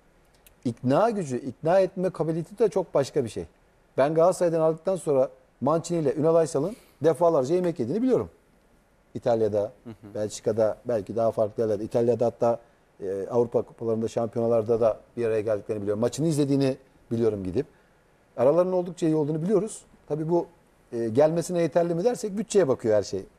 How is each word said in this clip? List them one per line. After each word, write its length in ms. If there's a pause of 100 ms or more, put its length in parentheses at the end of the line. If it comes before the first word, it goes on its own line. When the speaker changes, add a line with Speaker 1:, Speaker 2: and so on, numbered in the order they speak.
(640)
Speaker 1:
ikna 440
gücü, 280
ikna 420
etme 300
kabiliyeti 500
de 100
çok 240
başka 300
bir 60
şey. 160 (520)
Ben 160
Galatasaray'dan 480
aldıktan 340
sonra 340 (320)
Mancini 380
ile 160
Ünal 200
Aysal'ın 400 (280)
defalarca 520
yemek 240
yediğini 240
biliyorum. 260 (840)
İtalya'da, 480 (220)
Speaker 2:
Hı 60
hı. 260
Speaker 1:
Belçika'da, 680
belki 300
daha 160
farklı 320
yerlerde. 200
İtalya'da 420
hatta, 340 (440)
e, 240
Avrupa 340
kupalarında, 460
şampiyonalarda 760
da 160 (200)
bir 80
araya 160
geldiklerini 400
biliyorum. 200
Maçını 260
izlediğini 500 (340)
biliyorum 320
gidip. 220 (720)
Aralarının 360
oldukça 320
iyi 100
olduğunu 260
biliyoruz. 400 (260)
Tabii 220
bu, 180 (440)
e, 180
gelmesine 520
yeterli 340
mi 80
dersek 340
bütçeye 300
bakıyor 300
her 60
şey. 200 (160)